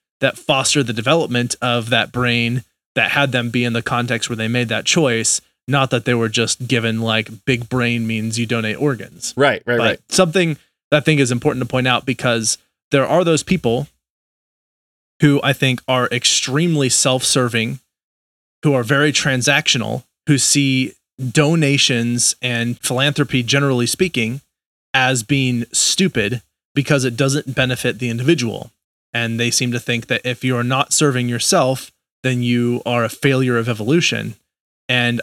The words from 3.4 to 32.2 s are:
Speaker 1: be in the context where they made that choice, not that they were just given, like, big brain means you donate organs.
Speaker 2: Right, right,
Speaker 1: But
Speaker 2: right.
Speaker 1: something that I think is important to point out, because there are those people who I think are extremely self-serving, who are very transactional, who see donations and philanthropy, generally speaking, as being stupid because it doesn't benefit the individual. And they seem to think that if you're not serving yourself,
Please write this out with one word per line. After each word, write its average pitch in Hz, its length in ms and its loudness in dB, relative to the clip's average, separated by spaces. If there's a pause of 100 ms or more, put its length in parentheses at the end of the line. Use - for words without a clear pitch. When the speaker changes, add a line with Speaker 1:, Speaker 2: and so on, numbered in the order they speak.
Speaker 1:
be 120 140 0
in 117 100 -2
the 117 80 -2
context 120 460 -4
where 120 80 -6
they 113 120 -4
made 120 200 -2
that 107 180 -4
choice, 120 540 0 (280)
not 135 220 2
that 120 140 0
they 123 100 2
were 113 140 0
just 117 380 -2
given, 113 340 0
like, 110 440 -4
big 120 240 -2
brain 120 380 0
means 113 320 -4
you 117 80 -2
donate 110 340 -4
organs. 127 560 -4
Speaker 2:
Right, 131 300 2
right, 120 120 0
Speaker 1:
But 117 60 2
Speaker 2:
right. 110 240 0
Speaker 1:
something 175 480 2 (340)
that 147 60 4
I 147 40 4
think 151 200 2
is 120 100 2
important 127 320 0
to 123 60 -4
point 127 180 0
out, 123 180 2
because 117 540 -2 (320)
there 135 160 4
are 170 160 2
those 165 220 2
people 135 420 0 (1300)
who 143 240 4
I 139 80 0
think 127 340 0
are 127 220 2
extremely 139 800 0
self-serving, 123 880 0 (840)
who 143 100 4
are 123 80 2
very 143 300 2
transactional, 131 880 0 (240)
who 139 120 4
see 135 560 0 (360)
donations 139 1120 2
and 120 380 -2
philanthropy, 135 600 0
generally 131 440 2
speaking, 131 540 -2 (520)
as 131 300 2
being 127 500 0
stupid 123 680 0 (320)
because 139 300 2
it 120 120 -2
doesn't 135 380 -2
benefit 127 460 -2
the 120 100 -4
individual. 117 600 -2 (420)
And 113 260 -4
they 120 120 0
seem 123 220 0
to 120 80 -4
think 117 260 -4
that 117 180 -2
if 127 200 -6
you're 123 200 0
not 135 280 -2
serving 127 360 0
yourself, 131 640 0 (300)